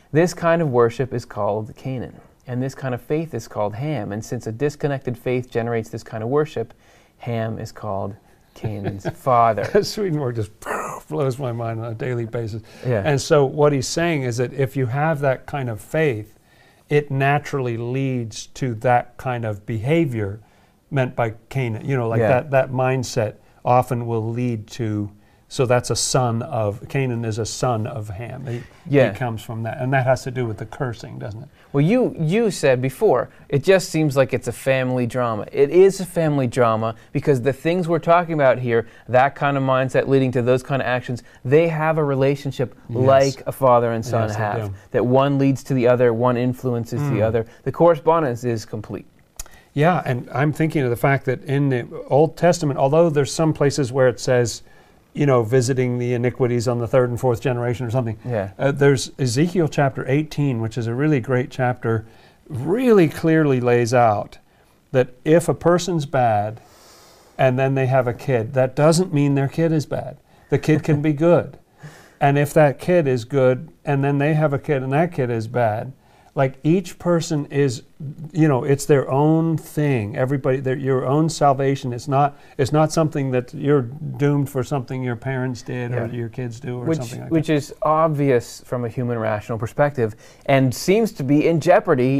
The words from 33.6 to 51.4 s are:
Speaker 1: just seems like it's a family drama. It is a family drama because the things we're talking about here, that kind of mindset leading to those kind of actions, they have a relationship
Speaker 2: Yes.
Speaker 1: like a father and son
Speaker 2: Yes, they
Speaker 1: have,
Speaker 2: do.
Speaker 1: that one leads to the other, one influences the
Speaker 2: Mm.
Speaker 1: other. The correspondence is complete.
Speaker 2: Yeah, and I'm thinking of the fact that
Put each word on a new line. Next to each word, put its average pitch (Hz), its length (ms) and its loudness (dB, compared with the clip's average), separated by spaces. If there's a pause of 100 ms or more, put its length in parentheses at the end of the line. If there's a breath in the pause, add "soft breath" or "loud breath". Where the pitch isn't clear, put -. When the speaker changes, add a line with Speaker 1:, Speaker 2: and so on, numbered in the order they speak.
Speaker 1:
just 185 260 4
seems 156 280 0
like 131 160 2
it's 123 140 -4
a 120 40 -4
family 127 540 0
drama. 117 460 -2
It 139 200 2
is 185 280 6
a 180 60 -6
family 147 420 0
drama 113 480 0 (160 soft breath)
because 139 300 0
the 131 120 0
things 170 340 -2
we're 165 120 0
talking 170 340 2
about 131 260 4
here, 117 280 0 (220 loud breath)
that 131 260 4
kind 143 220 0
of 135 60 0
mindset 131 440 2
leading 131 260 4
to 127 80 0
those 127 220 2
kind 135 180 -2
of - 60 -4
actions, 123 340 -4 (220 soft breath)
they 151 240 4
have 156 300 0
a 156 60 2
relationship 139 720 0 (140)
Speaker 2:
Yes. 117 80 -6
Speaker 1:
like 135 480 4
a 139 60 -6
father 120 400 4
and 113 140 -2
son 113 240 0
Speaker 2:
Yes, 107 80 -4
they 113 60 -2
Speaker 1:
have, 104 260 -2
Speaker 2:
do. 98 40 -8 (180 loud breath)
Speaker 1:
that 113 140 2
one 135 320 4
leads 135 280 2
to 139 80 -4
the 123 140 2
other, 123 260 4
one 120 240 2
influences 123 720 -2
the 110 80 -2
Speaker 2:
Mm. 104 60 2
Speaker 1:
other. 110 220 0 (180 loud breath)
The 123 80 -6
correspondence 160 720 2
is 117 220 -2
complete. 107 400 -12 (680 soft breath)
Speaker 2:
Yeah, 151 320 2
and 123 280 -4
I'm 143 200 0
thinking 156 300 0
of 123 60 0
the 117 60 0
fact 139 300 2
that 127 180 -4